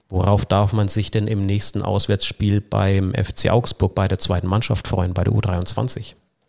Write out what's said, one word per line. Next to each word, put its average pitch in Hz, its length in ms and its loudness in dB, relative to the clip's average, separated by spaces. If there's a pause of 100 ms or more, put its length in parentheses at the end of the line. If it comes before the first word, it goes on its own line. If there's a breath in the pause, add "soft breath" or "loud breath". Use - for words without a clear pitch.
Worauf 98 360 2
darf 98 260 2
man 107 160 2
sich 101 220 -2
denn 107 180 0
im 107 140 -2
nächsten 98 400 -2
Auswärtsspiel 101 800 0
beim 98 520 2
F - 200 -2
C - 160 0
Augsburg - 460 0
bei 95 120 2
der 92 120 -2
zweiten 90 260 -2
Mannschaft 101 420 0
freuen, 92 280 0
bei 92 80 0
der - 100 0
U 107 80 2
dreiundzwanzig? 98 720 -4 (340)